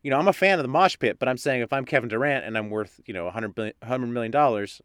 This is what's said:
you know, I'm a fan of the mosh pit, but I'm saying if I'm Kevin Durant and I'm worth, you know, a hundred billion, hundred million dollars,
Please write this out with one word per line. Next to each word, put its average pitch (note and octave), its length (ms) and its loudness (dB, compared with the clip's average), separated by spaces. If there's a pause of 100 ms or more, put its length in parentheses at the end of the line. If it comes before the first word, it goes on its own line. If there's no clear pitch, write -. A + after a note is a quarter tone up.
you C#3 80 -6
know, C3+ 80 2
I'm F3+ 100 2
a F#3 40 8
fan F#3+ 260 2
of D3 60 0
the B2+ 40 -4
mosh F3 300 2
pit, A2+ 200 0
but B2+ 100 -2
I'm B2+ 80 0
saying B2+ 260 0
if A2+ 120 -4
I'm C3+ 100 -2
Kevin A#2+ 240 0
Durant C3 380 0
and A2 100 -4
I'm G#2+ 140 -4
worth, G#2+ 360 -6
you G#2+ 80 -10
know, F2 120 -4
a F2+ 40 -6
hundred A2 240 -6
billion, A2 280 -6
hundred B2 260 -4
million A#2 240 -4
dollars, A#2+ 520 2